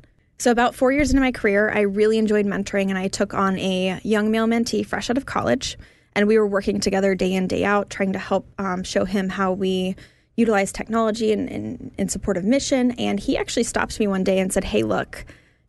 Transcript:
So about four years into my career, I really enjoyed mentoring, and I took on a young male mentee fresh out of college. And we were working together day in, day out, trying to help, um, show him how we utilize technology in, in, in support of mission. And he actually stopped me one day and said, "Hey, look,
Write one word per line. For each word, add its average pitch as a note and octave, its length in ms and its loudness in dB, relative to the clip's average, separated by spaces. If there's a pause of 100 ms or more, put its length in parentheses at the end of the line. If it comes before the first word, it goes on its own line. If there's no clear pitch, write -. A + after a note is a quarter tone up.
(380)
So B3 140 2
about A#3+ 240 2
four C4 160 2
years C#4 200 2
into C#4 100 4
my B3+ 100 2
career, G#3+ 420 2
I G#3 60 2
really G#3 380 2
enjoyed G#3 280 2
mentoring, G3 440 -2
and G3 80 -2
I F#3 100 -4
took G3+ 260 -2
on F#3+ 240 2
a F#3 460 -2
young G#3+ 280 0
male A3+ 160 2
mentee A3+ 380 0
fresh G#3 240 -6
out A#3+ 60 0
of C#4 100 -2
college. - 520 -2 (360)
And G#3 140 2
we A3 100 6
were G#3+ 80 4
working G3+ 360 0
together F#3+ 340 2
day F#3 160 0
in, F#3 160 0
day F2 160 -2
out, G3+ 260 2
trying F#3+ 220 -2
to F#3+ 80 -4
help, F#3+ 260 -2 (140)
um, F#3 240 -4
show G3 220 0
him F#3+ 240 -2
how F#3+ 240 0
we F#3 420 -2 (400)
utilize G#3 380 2
technology A3 580 0
in, G3+ 160 0
in, G#3+ 500 -8
in F#3+ 120 -2
support F#3+ 260 -2
of F3 80 -2
mission. B3+ 560 2
And G#3 180 -2
he - 200 -2
actually - 260 -2
stopped - 340 -2
me G#3+ 100 0
one F#3+ 180 0
day F#3+ 140 4
and F#3+ 120 0
said, G3 140 0
"Hey, - 180 0
look, - 400 -4 (460)